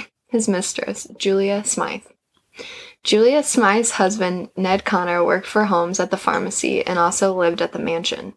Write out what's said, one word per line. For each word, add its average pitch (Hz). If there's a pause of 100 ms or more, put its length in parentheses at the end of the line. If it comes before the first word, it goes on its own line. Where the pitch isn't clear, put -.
<laughs> -
his 220
mistress, - (100)
Julia 196
Smythe. - (1000)
Julia 247
Smythe's 220
husband, 185
Ned 190
Connor, 175
worked 180
for 214
Holmes 175
at 180
the 190
pharmacy -
and 180
also 185
lived 170
at -
the -
mansion. -